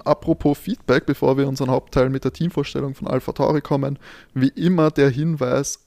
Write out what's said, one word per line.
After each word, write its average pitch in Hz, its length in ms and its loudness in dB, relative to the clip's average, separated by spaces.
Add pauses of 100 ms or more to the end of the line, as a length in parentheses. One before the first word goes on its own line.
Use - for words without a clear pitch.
apropos 151 520 0
Feedback, - 500 -2
bevor 139 300 0
wir 135 120 0
unseren 135 220 -4
Hauptteil 131 400 0
mit 135 120 -4
der 131 100 -2
Teamvorstellung 143 640 -4
von - 140 -10
Alpha - 240 -4
Tauri 147 280 0
kommen, 139 380 -4 (360)
wie 131 200 2
immer 165 380 2
der 139 180 4
Hinweis: 139 760 -2